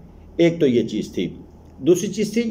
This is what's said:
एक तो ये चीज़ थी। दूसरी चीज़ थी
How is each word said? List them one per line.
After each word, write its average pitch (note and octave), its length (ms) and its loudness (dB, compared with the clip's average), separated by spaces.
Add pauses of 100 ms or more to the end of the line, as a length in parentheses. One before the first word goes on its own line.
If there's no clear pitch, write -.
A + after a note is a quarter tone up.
(400)
एक E3+ 200 4
तो D3+ 60 4
ये A#2+ 180 4
चीज़ - 280 -6
थी। F#2 140 -2 (540)
दूसरी F3 280 0
चीज़ G#3 280 -4
थी A#3 140 0